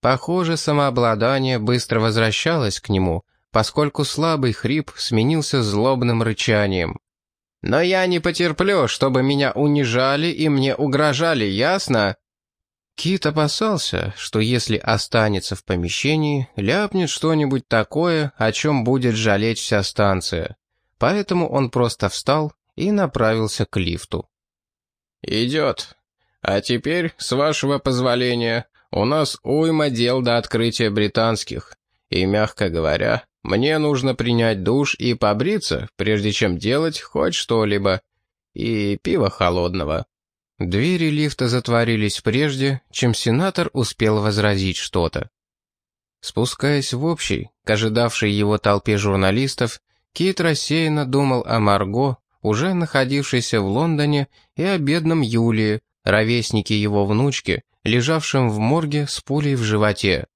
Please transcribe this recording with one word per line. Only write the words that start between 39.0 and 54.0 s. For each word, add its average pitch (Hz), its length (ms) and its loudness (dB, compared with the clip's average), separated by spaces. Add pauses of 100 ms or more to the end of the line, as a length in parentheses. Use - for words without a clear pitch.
пива 156 280 2
холодного". 87 760 -2 (520)
Двери 151 520 0
лифта 147 380 -2
затворились 117 720 0
прежде, 135 720 0
чем 120 240 0
сенатор 170 580 0
успел 107 480 0
возразить 101 560 0
что-то. - 540 -4 (880)
Спускаясь 131 720 -2
в 127 120 -4
общий, - 460 -4 (140)
к - 60 -4
ожидавшей 110 640 0
его 104 260 2
толпе 104 380 2
журналистов, 101 840 0 (320)
Кит 185 280 -2
рассеянно 151 640 0
думал 127 400 0
о 113 140 0
Марго, 104 560 0 (260)
уже 123 320 0
находившейся 135 840 0
в 98 60 0
Лондоне, 147 600 0 (300)